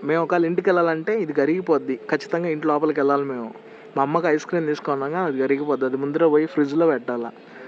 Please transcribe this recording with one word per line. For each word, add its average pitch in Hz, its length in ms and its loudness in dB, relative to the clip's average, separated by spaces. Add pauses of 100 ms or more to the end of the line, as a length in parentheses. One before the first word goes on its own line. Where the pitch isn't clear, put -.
మేము 160 200 0
ఒకవేళ 170 220 2
ఇంటికి 180 240 0
వెళ్ళాలంటే 170 520 2
ఇది 156 120 -4
కరిగిపోద్ది, 147 640 2
ఖచ్చితంగా 165 540 -4
ఇంటి 156 180 -2
లోపలికి 147 320 2
వెళ్ళాలి 143 240 2
మేము. 120 300 -8 (440)
మా 139 60 4
అమ్మకి 165 240 0
ఐస్ 151 180 2
క్రీమ్ 165 220 -2
తీసుకున్నాగా, 147 520 -2
అది 147 200 -2
కరిగిపోద్ది, 135 460 0
అది 131 120 -2
ముందర 147 300 2
పోయి 151 180 4
ఫ్రిడ్జ్లో 151 420 2
పెట్టాలా. 120 440 -2 (360)